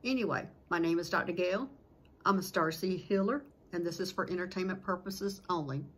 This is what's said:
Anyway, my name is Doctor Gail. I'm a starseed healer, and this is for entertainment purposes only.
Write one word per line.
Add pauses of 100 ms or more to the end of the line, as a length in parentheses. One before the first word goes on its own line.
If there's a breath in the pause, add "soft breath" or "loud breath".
Anyway, (240)
my
name
is
Doctor
Gail. (560)
I'm
a
starseed
healer, (280)
and
this
is
for
entertainment
purposes
only. (140)